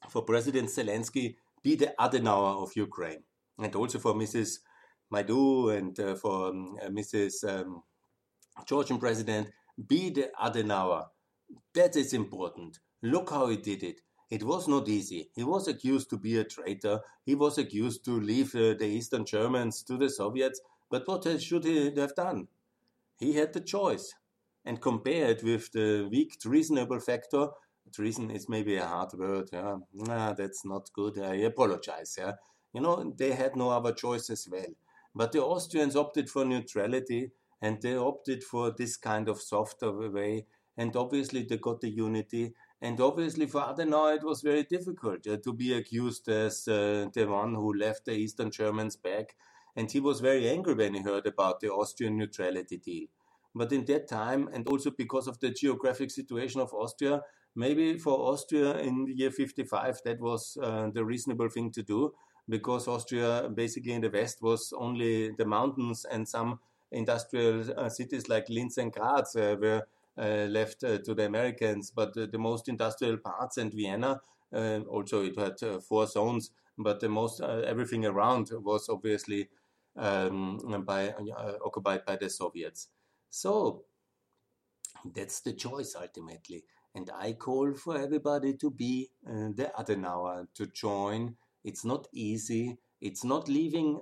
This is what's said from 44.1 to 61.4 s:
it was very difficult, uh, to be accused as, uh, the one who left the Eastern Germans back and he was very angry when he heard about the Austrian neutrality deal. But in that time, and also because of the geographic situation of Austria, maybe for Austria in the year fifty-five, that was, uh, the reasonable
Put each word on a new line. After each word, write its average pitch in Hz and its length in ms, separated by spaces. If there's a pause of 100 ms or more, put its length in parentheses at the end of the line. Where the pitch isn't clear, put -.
it 151 60
was 151 200
very 147 200
difficult, 160 640
uh, 107 120
to 123 140
be 123 200
accused 117 560
as, 110 400
uh, 104 440
the 113 120
one 104 320
who 107 180
left 107 300
the 120 80
Eastern 110 400
Germans 107 420
back 104 400 (440)
and 113 120
he 139 100
was 131 300
very 135 140 (120)
angry 175 180
when 104 200
he 98 80
heard 101 240
about 95 340
the 107 100 (100)
Austrian 107 360
neutrality 92 640 (100)
deal. 82 180 (480)
But 117 180
in 131 180
that 147 180
time, 120 340 (100)
and 117 160
also 139 220
because 131 400
of 120 80
the 127 120
geographic 131 600
situation 131 500
of 123 140
Austria, 139 480 (320)
maybe 147 320 (180)
for 139 120 (160)
Austria 143 360 (200)
in 131 180
the 135 140
year 135 100
fifty-five, 131 760
that 117 160
was, 117 400
uh, 110 360
the 113 80
reasonable 117 440